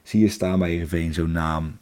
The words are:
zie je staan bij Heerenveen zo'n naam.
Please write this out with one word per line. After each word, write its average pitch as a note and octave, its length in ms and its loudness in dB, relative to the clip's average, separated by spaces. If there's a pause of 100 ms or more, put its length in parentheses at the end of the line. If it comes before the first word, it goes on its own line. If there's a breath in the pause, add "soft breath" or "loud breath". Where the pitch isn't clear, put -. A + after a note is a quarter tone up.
zie - 180 0
je G#2+ 80 6
staan F#2 300 0
bij F2 120 2
Heerenveen E2 440 -2
zo'n E2 180 0
naam. D#2+ 500 -2